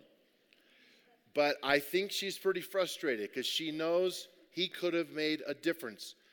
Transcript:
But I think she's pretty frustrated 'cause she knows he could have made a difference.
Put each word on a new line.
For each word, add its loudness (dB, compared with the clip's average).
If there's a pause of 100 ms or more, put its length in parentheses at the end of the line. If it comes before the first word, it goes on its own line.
(1400)
But 4
I 6
think 0
she's -4
pretty 2
frustrated -2
'cause -2
she -2
knows 0 (220)
he -2
could -2
have 0
made 0
a -4
difference. -4 (160)